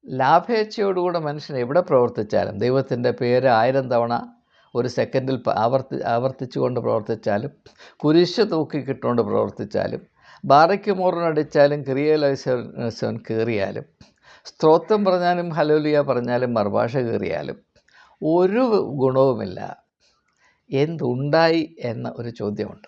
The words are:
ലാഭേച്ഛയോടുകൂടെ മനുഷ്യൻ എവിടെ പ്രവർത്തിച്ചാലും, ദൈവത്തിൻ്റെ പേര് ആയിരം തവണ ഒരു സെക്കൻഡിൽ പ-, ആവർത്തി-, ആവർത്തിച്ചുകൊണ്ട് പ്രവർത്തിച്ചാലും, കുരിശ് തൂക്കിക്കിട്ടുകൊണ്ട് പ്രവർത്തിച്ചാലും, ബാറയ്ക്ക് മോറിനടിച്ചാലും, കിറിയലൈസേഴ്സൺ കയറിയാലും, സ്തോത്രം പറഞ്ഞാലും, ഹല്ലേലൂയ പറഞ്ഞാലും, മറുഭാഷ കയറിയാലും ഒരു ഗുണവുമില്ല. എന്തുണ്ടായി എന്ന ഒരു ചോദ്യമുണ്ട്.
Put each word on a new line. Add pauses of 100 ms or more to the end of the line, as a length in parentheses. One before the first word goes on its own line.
ലാഭേച്ഛയോടുകൂടെ
മനുഷ്യൻ
എവിടെ
പ്രവർത്തിച്ചാലും,
ദൈവത്തിൻ്റെ
പേര്
ആയിരം
തവണ (600)
ഒരു
സെക്കൻഡിൽ
പ-,
ആവർത്തി-,
ആവർത്തിച്ചുകൊണ്ട്
പ്രവർത്തിച്ചാലും, (480)
കുരിശ്
തൂക്കിക്കിട്ടുകൊണ്ട്
പ്രവർത്തിച്ചാലും, (420)
ബാറയ്ക്ക്
മോറിനടിച്ചാലും,
കിറിയലൈസേഴ്സൺ
കയറിയാലും, (600)
സ്തോത്രം
പറഞ്ഞാലും,
ഹല്ലേലൂയ
പറഞ്ഞാലും,
മറുഭാഷ
കയറിയാലും (640)
ഒരു (320)
ഗുണവുമില്ല. (1120)
എന്തുണ്ടായി (180)
എന്ന
ഒരു
ചോദ്യമുണ്ട്.